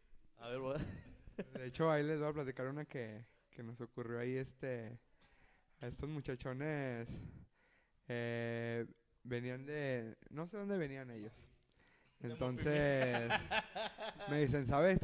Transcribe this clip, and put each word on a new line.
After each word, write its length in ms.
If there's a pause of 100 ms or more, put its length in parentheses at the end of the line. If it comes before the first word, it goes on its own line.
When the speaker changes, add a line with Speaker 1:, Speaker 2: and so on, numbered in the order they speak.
(380)
Speaker 1:
A 100
ver, 100
voy 160
a 840
Speaker 2:
De 100
hecho, 200
ahí 140
les 160
voy 100
a 40
platicar 340
una 200
que, 380 (260)
que 120
nos 180
ocurrió 380
ahí, 160
este, 640 (800)
a 60
estos 220
muchachones, 1000 (1000)
eh, 760 (380)
venían 420
de, 520 (140)
no 180
sé 80
dónde 200
venían 360
ellos. 200 (840)
Speaker 1:
De 120
Speaker 2:
Entonces, 1000
Speaker 1:
Mocamí. 180
<laughs> 800
Speaker 2:
me 100
dicen, 260
"¿Sabes 380